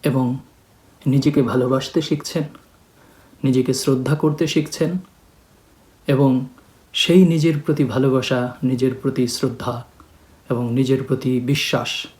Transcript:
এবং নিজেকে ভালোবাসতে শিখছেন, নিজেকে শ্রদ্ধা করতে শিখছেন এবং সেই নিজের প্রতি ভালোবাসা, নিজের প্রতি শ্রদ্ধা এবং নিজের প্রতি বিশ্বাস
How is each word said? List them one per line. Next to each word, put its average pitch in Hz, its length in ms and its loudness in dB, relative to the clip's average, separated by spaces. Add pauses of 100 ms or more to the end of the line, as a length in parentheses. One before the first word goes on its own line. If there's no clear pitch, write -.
এবং 127 360 0 (680)
নিজেকে 139 360 2
ভালোবাসতে 127 600 0
শিখছেন, 156 400 -4 (1000)
নিজেকে 127 300 2
শ্রদ্ধা 131 400 0
করতে 151 320 0
শিখছেন 160 520 -2 (1080)
এবং 131 400 2 (460)
সেই 180 340 6
নিজের 160 340 2
প্রতি 147 240 0
ভালোবাসা, 127 760 0
নিজের 127 320 0
প্রতি 127 340 -2
শ্রদ্ধা 120 560 -6 (680)
এবং 120 240 -2
নিজের 131 300 2
প্রতি 127 360 -2
বিশ্বাস 127 680 -2 (120)